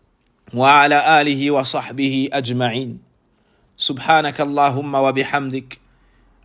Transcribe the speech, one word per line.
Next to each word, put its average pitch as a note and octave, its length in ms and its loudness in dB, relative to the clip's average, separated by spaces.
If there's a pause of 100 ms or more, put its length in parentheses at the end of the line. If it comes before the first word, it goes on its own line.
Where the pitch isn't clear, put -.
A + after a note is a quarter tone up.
(520)
wa C#3 300 6
ala D3 160 4
alihi C#3+ 520 2
wa C3+ 140 0
sahbihi C3+ 680 -4
ajma'in. B2 680 -4 (800)
Subhanakallahumma C#3+ 1200 -2
wa C3+ 120 2
bihamdik. C3+ 680 -6 (680)